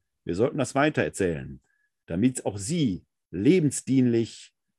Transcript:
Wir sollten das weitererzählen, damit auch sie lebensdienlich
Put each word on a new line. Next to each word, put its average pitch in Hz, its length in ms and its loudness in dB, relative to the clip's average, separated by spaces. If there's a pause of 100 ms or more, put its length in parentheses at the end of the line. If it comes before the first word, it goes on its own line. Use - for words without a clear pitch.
(240)
Wir 85 100 -6
sollten 104 240 0
das - 160 -2
weitererzählen, 85 880 0 (460)
damit 110 380 0
auch 101 120 -4
sie 135 480 -2 (260)
lebensdienlich 127 1200 2 (260)